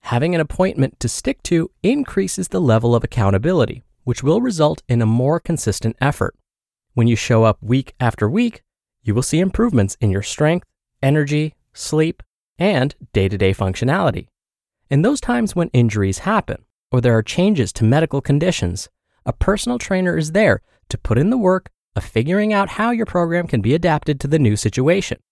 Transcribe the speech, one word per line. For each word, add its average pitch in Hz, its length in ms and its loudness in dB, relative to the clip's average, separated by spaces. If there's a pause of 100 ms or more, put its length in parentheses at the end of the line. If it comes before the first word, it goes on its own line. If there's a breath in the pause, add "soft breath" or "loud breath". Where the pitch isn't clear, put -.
Having 147 300 0
an 165 60 0
appointment - 580 -2
to - 80 -4
stick - 360 -6
to 165 280 -2 (120)
increases 196 680 -2
the 185 100 -4
level 120 360 2
of 110 80 0
accountability, 117 800 0 (200)
which 127 200 -4
will 165 180 2
result 160 480 0
in 120 120 2
a 113 40 2
more 127 340 2
consistent - 640 -4
effort. - 340 -2 (580)
When 117 140 2
you 120 80 4
show 113 280 2
up 110 180 4
week 127 400 -2
after 113 280 0
week, 226 340 -2 (400)
you 104 120 0
will 123 60 2
see 156 180 0
improvements 185 600 0
in 101 100 2
your 98 120 -2
strength, 160 440 -2 (340)
energy, 147 520 0 (180)
sleep, - 500 -4 (360)
and 156 380 0 (180)
day-to-day 98 400 2
functionality. 131 760 -2 (600)
In 143 140 2
those 277 180 0
times 240 340 -2
when 175 140 -2
injuries 104 500 0
happen, - 460 -4 (260)
or 127 80 2
there 120 160 4
are 110 80 2
changes 175 500 0
to 113 120 0
medical 139 340 2
conditions, 143 680 -2 (360)
a - 60 -2
personal - 460 -2
trainer 185 400 -2
is 156 160 -4
there 185 280 4 (280)
to - 80 -4
put 113 200 0
in 160 120 2
the 262 80 0
work 185 320 0 (260)
of 107 80 -4
figuring 185 480 0
out 196 180 2
how 226 220 -2
your 226 140 -2
program 170 420 -2
can 107 140 0
be 117 140 2
adapted 156 440 0
to 143 80 -6
the 156 120 2
new 104 180 4
situation. 151 600 0 (120)